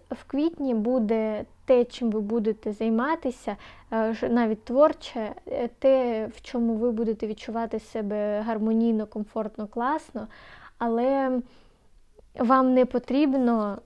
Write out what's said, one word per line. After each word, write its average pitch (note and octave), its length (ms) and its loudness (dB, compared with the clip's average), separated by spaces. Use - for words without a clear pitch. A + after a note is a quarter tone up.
в - 140 -12
квітні C#4+ 500 -2
буде A3 680 0
те, B3 200 6
чим A#3+ 260 -4
ви G#3+ 100 -2
будете G#3+ 520 -2
займатися, A#3 840 -2
е, A3+ 220 0
ж-, - 140 -4
навіть A3+ 360 0
творче, B3+ 680 0
е, A#3+ 220 -4
те, B3 480 2
в - 140 -14
чому A#3 340 -2
ви A3+ 160 0
будете A3 360 -2
відчувати A3 540 -6
себе G#3 600 -4
гармонійно, A3 680 0
комфортно, G#3 600 -8
класно, A#3+ 600 -6
але B3+ 640 0
вам B3+ 360 4
не B3+ 100 6
потрібно B3 1000 0